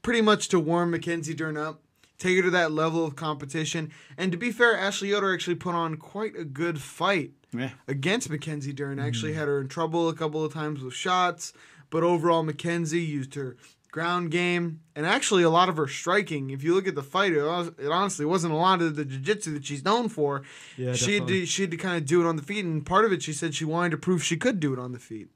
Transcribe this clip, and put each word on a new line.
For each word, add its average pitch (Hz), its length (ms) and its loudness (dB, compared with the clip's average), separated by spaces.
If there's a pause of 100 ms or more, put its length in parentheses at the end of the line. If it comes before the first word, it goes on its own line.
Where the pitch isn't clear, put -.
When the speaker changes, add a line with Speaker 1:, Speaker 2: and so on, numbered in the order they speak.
Speaker 1:
pretty 233 180 2
much 208 280 4
to 190 100 4
warm 170 320 2
Mackenzie 165 440 -4
Dern 160 220 -4
up, 156 240 -6 (380)
take 180 200 2
her 190 40 6
to 180 80 4
that 170 220 4
level 160 320 2
of 147 100 -4
competition. 156 760 -4 (260)
And 185 140 0
to 175 60 -4
be 240 120 -2
fair, 233 260 4
Ashley 196 340 -2
Yoder 196 220 2
actually 175 240 -2
put 175 200 -4
on 165 200 -2
quite 202 400 -8
a 175 80 -8
good 151 360 -4
fight 170 500 -2 (220)
Speaker 2:
Yeah. 123 180 -4 (160)
Speaker 1:
against 147 440 -2
Mackenzie 147 420 -6
Dern. 139 260 -6
Actually 123 340 -2
Speaker 3:
Mm. 156 40 -4
Speaker 1:
had 151 120 -2
her 143 120 2
in 135 80 -6
trouble 165 400 0
a 160 60 -2
couple 156 300 -2
of 151 80 -4
times 151 300 -6
with 127 120 -10
shots, 180 580 0 (360)
but 165 140 0
overall, 170 400 4
Mackenzie 160 600 -2
used 143 320 -4
her 131 220 -8 (340)
ground 170 400 -2
game 175 500 0 (160)
and 147 80 -2
actually 196 380 4
a 165 80 8
lot 175 180 6
of 175 80 -2
her 151 100 2
striking. 165 640 -2
If 135 160 -8
you 170 100 4
look 190 140 2
at 180 60 -4
the 143 80 -4
fight, 185 320 0
it 151 80 4
hon-, 170 360 -2
it 139 100 -4
honestly 175 360 0
wasn't 165 300 2
a - 20 2
lot 180 240 4
of 165 160 0
the 147 80 -2
jiu-jitsu 143 480 -2
that 143 140 -6
she's 143 180 -8
known 220 240 2
for. 143 340 -2 (360)
Speaker 3:
Yeah, 127 160 -2
Speaker 1:
She 123 200 0
had 202 80 2
to, 160 40 -2
Speaker 3:
definitely. 185 200 0
Speaker 1:
she - 180 -2
had 180 80 -4
to 170 40 -6
kinda 175 240 -2
do 160 220 4
it 170 40 2
on 165 100 2
the 147 60 -6
feet, 202 220 -4
and 156 220 -2
part 190 180 4
of 214 80 4
it, 156 100 0
she 156 120 -6
said 156 200 -4
she 160 120 -4
wanted 170 240 0
to 156 80 -2
prove 180 260 2
she 170 140 0
could 233 220 2
do 147 120 2
it 127 60 -2
on 123 140 -8
the 123 60 -10
feet. 110 380 -14